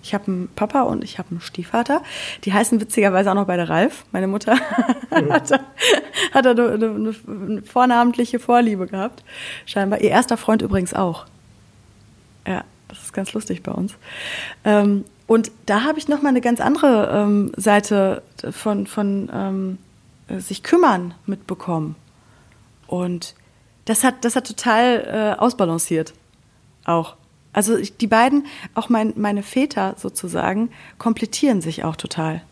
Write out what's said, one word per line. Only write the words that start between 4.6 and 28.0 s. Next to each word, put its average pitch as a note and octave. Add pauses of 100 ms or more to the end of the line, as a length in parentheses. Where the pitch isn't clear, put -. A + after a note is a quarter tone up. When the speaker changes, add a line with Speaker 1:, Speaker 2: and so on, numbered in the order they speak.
Speaker 1:
<laughs> -
Speaker 2:
Mhm. D#4
Speaker 1:
hat -
da, C4+ (720)
hat C4+
da B3+
eine, A#3
eine, G#3+ (140)
eine G#3
vornamentliche B3
Vorliebe A3+
gehabt, G3 (440)
scheinbar. G3+
Ihr G#3
erster C#3+
Freund A3
übrigens F#3+
auch. F3 (1200)
Ja, F#3+ (240)
das -
ist -
ganz F#3+
lustig F3+
bei -
uns. F#3+ (680)
Ähm, G#3 (260)
und A3+ (140)
da A3
habe D4+
ich -
noch D4
mal C#4+
eine B3
ganz A#3+
andere, C4
ähm, G3+
Seite G3+ (300)
von, G3+
von, G3
ähm, F#3+ (480)
äh, F#3+
sich -
kümmern G3+ (100)
mitbekommen. E3+ (960)
Und F3+ (480)
das -
hat, B3+
das A#3+
hat C4
total, A3+
äh, -
ausbalanciert E3 (680)
auch. E3 (380)
Also G#3
ich, -
die A3+